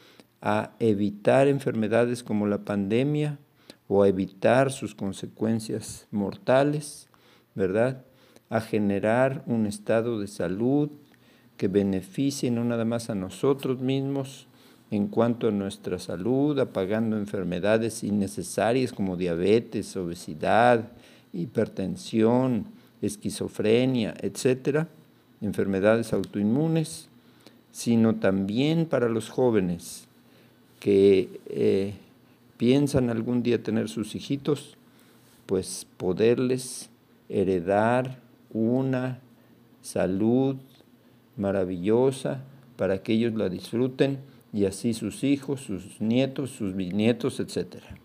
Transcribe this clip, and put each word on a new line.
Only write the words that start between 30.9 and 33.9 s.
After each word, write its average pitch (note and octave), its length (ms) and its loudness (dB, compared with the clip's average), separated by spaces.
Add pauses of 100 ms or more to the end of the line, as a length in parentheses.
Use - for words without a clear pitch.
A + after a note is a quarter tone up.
eh, G2+ 480 0 (600)
piensan C3+ 520 2
algún A#2 340 -2
día A#2 200 2
tener A2 260 -2
sus A2 260 -6